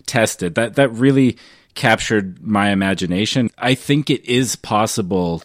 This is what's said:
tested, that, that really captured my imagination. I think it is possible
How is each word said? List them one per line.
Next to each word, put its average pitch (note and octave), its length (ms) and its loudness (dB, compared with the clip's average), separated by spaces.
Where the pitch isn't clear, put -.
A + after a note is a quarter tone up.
tested, G#2 520 -2
that, A2+ 180 -2
that C#3 160 2
really C3 480 2
captured A2 680 0
my G2+ 280 0
imagination. F#2+ 840 0
I B2+ 180 0
think D3 360 0
it C3+ 160 -2
is B2 300 0
possible F#2 880 -2